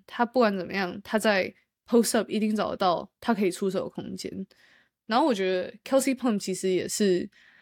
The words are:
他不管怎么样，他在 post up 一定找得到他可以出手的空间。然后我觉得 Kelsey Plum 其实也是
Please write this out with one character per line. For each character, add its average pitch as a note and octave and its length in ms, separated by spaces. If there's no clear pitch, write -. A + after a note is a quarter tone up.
他 - 180
不 A#3+ 140
管 G#3 180
怎 F#3 80
么 - 80
样， F#3 300
他 - 160
在 G3+ 340
post A#3 280
up G#3+ 140
一 G#3+ 80
定 G#3+ 160
找 G#3 160
得 - 60
到 F3+ 420
他 A#3 160
可 G#3 100
以 F3+ 60
出 G3 180
手 F#3 140
的 - 80
空 - 240
间。 F#3+ 320
然 A3+ 120
后 D#4 80
我 C4 80
觉 F#3+ 160
得 F3+ 240
Kelsey C4+ 300
Plum A#3 240
其 F#3+ 160
实 F#3+ 140
也 F3+ 180
是 F#3 420